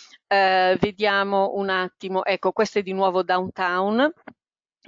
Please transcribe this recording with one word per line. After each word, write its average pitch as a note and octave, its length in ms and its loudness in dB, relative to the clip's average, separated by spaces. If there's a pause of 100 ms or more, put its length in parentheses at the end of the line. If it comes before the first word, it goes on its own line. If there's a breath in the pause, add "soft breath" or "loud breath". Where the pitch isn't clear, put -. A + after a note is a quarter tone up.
(340 loud breath)
Eh, F#3 460 4
vediamo G3 720 -2
un G3 160 -4
attimo, F#3 560 -4
ecco, F#3+ 280 -2
questo G#3+ 260 -2
è - 20 0
di F#3+ 100 -6
nuovo F#3+ 300 0
Downtown, F#3 920 0 (760)